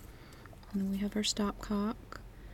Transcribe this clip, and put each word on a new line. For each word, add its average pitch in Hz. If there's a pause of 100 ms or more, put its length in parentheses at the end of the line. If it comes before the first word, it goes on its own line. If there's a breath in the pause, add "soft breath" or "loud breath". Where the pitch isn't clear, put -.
(720 loud breath)
And 202
then 196
we 196
have 202
our 214
stopcock. 208 (320 loud breath)